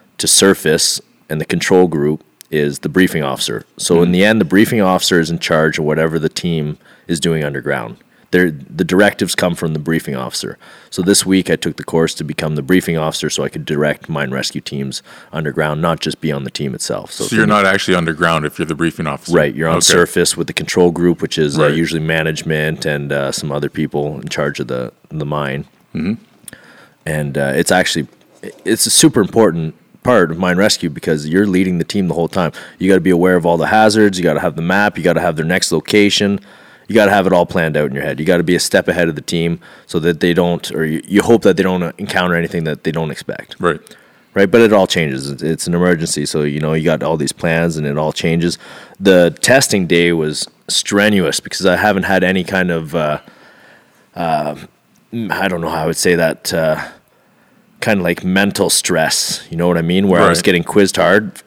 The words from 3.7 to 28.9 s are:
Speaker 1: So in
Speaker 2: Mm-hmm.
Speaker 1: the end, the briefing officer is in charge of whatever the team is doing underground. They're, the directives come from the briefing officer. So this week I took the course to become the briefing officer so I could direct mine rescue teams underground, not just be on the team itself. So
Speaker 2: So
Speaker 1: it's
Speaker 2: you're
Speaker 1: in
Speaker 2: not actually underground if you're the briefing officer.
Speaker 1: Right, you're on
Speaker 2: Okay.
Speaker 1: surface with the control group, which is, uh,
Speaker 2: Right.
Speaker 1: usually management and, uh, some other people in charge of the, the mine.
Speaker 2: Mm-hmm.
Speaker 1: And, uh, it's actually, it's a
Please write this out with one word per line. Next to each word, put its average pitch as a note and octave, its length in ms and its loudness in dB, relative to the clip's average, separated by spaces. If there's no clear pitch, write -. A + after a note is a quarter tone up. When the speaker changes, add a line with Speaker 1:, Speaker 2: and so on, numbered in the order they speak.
Speaker 1:
So - 220 0
in E2+ 80 4
Speaker 2:
Mm-hmm. F2 60 0
Speaker 1:
the F#2 120 4
end, A2 160 4
the G2 60 2
briefing G#2+ 340 2
officer F#2 400 2
is D#2+ 100 -2
in E2 80 -4
charge D#2 400 0
of D#2+ 60 -4
whatever D#2 340 0
the D2+ 120 -2
team D#2 480 -4
is E2+ 140 -4
doing D#2+ 240 -2
underground. C2+ 540 -6
They're, F2+ 200 4
the D2+ 340 -6
directives F#2+ 500 2
come F2 200 0
from E2 180 -4
the D#2 60 -4
briefing D2+ 360 -4
officer. - 440 -10
So - 120 -6
this G2 240 2
week F#2 240 2
I E2 60 2
took E2 200 -6
the - 80 -14
course E2 300 0
to D#2 100 -8
become D#2 320 -6
the D2 60 -4
briefing E2+ 360 0
officer D#2 320 -4
so - 120 -6
I C2+ 80 -4
could D#2 160 -10
direct D2 420 -2
mine C#2+ 220 -6
rescue C2 320 -8
teams C#2 400 -10
underground, D2+ 500 -4
not E2 180 -2
just - 200 -8
be D#2 120 -4
on C#2 120 -6
the C2 60 -10
team C2+ 240 -8
itself. - 380 -8
So - 100 -10
Speaker 2:
So - 20 -6
Speaker 1:
it's - 80 -6
Speaker 2:
you're A2 120 2
Speaker 1:
in G#2 60 2
Speaker 2:
not G#2 160 4
actually F#2+ 280 2
underground E2 520 0
if - 120 -8
you're E2 80 -4
the D#2+ 80 -4
briefing E2 320 -4
officer. C#2+ 280 -6
Speaker 1:
Right, D2 200 4
you're D#2+ 140 -2
on E2 80 2
Speaker 2:
Okay. F2 80 0
Speaker 1:
surface F2 520 2
with E2+ 100 -4
the - 80 -10
control F2 380 2
group, E2+ 300 0
which E2 160 -4
is, D2+ 200 0
uh, D#2 60 4
Speaker 2:
Right. D2 100 2
Speaker 1:
usually E2 280 -2
management D#2 840 -2
and, C#2+ 260 -4
uh, C#2 200 -4
some - 200 -8
other D2 180 -4
people D2 500 -6
in C#2+ 80 -12
charge D2 320 -4
of B1+ 80 -8
the, B1 240 -8
the D2+ 160 -8
mine. C#2+ 380 -6
Speaker 2:
Mm-hmm. E2 200 -4
Speaker 1:
And, D2+ 320 -4
uh, C#2 160 -2
it's E2 180 0
actually, F2 360 0
it's G#2+ 220 0
a - 40 -4